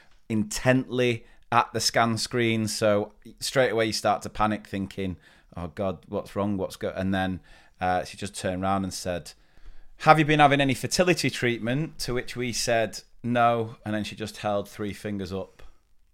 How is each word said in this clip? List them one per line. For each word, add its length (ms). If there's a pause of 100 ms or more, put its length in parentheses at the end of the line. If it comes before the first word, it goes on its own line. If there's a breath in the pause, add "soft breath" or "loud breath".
(300 soft breath)
intently 960 (240 soft breath)
at 220
the 80
scan 380
screen. 500
So 460 (260)
straight 320
away 160
you 60
start 300
to 60
panic, 380
thinking, 480 (400 soft breath)
"Oh 120
God, 320 (100)
what's 260
wrong? 220
What's 180
go-," 180
and 220
then, 240 (400 soft breath)
uh, 240
she 140
just 180
turned 280
around 200
and 100
said, 380 (680)
"Have 200
you 60
been 160
having 180
any 140
fertility 560
treatment?" 680
To 140
which 220
we 160
said, 480 (240)
"No." 600
And 100
then 80
she 140
just 220
held 280
three 240
fingers 400
up, 320 (500)